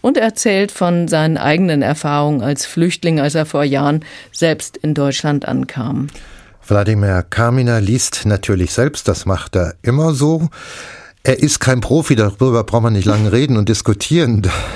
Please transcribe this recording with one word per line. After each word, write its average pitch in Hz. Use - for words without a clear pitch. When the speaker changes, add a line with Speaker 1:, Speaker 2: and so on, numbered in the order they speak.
Speaker 1:
Und 269
er 226
erzählt 208
von 175
seinen 156
eigenen 156
Erfahrungen 147
als 135
Flüchtling, 165
als 143
er 156
vor 147
Jahren 143
selbst -
in 156
Deutschland 143
ankam. 131
Speaker 2:
Wladimir 101
Kaminer 120
liest -
natürlich 95
selbst, -
das -
macht 95
er 85
immer 151
so. 156
Er 131
ist 151
kein 127
Profi, 151
darüber 110
braucht 117
man 113
nicht 98
lange 104
reden 127
und 107
diskutieren. 117
Da 92